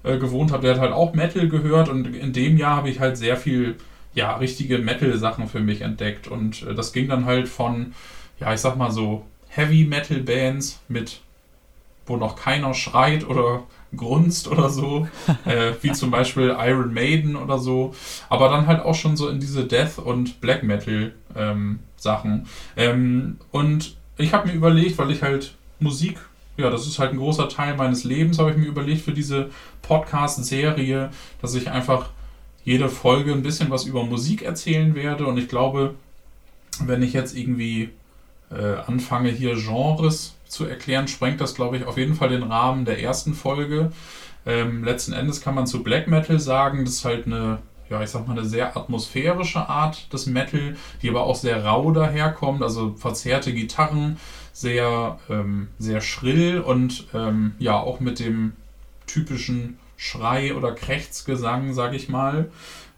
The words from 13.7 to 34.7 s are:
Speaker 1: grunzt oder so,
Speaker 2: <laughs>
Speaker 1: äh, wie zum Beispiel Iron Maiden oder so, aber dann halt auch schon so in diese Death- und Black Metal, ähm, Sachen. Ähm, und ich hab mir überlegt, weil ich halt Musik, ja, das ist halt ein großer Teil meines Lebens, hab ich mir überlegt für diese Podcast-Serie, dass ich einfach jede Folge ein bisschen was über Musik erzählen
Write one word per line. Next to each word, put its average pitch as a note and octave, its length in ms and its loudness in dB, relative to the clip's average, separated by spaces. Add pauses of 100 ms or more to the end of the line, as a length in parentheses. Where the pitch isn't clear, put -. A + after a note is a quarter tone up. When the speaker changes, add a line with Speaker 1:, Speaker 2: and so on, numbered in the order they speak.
Speaker 1:
grunzt D3+ 500 4
oder D3+ 220 4
so, C#3+ 400 -2 (180)
Speaker 2:
<laughs> D3 200 2
Speaker 1:
äh, A#2 340 2
wie C#3 120 0
zum C3 180 0
Beispiel B2 480 2
Iron B2 340 2
Maiden D3 420 2
oder C3+ 240 0
so, B2+ 360 0 (340)
aber C3 220 6
dann D3+ 160 4
halt E3 160 6
auch D#3+ 120 2
schon D3+ 220 2
so D3 140 0
in C#3 100 -2
diese C#3 240 -2
Death- D#3+ 340 2
und B2 440 -2
Black - 200 2
Metal, G#2+ 500 0 (220)
ähm, G#2 440 -2 (180)
Sachen. G#2+ 500 -2 (300)
Ähm, B2 640 2 (120)
und D3+ 460 0 (220)
ich D#3 160 2
hab G3+ 100 4
mir F3 80 0
überlegt, E3 460 6
weil C#3 120 2
ich D3 120 -2
halt C#3 320 -2 (260)
Musik, D3+ 380 -2 (400)
ja, C3 100 2
das A#2 180 -2
ist - 120 -6
halt C3 140 2
ein C3+ 40 -2
großer C#3+ 320 0
Teil C#3+ 280 -4
meines B2+ 280 0
Lebens, D#3 340 2
hab D#3 120 4
ich D3+ 80 2
mir D3+ 80 6
überlegt C#3+ 340 0
für D3 140 -2
diese C#3 340 -2 (320)
Podcast-Serie, C#3+ 1300 0 (320)
dass B2 140 -4
ich B2+ 160 -4
einfach B2+ 400 0 (520)
jede B2+ 280 2
Folge D3 420 4
ein C3+ 100 0
bisschen D3 280 0
was C3 140 -2
über B2+ 200 -2
Musik B2 380 -2
erzählen D#3 520 2